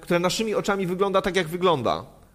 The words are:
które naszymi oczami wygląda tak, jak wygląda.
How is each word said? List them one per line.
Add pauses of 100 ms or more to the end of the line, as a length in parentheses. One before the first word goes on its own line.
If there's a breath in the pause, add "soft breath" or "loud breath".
które
naszymi
oczami
wygląda
tak,
jak
wygląda. (300 soft breath)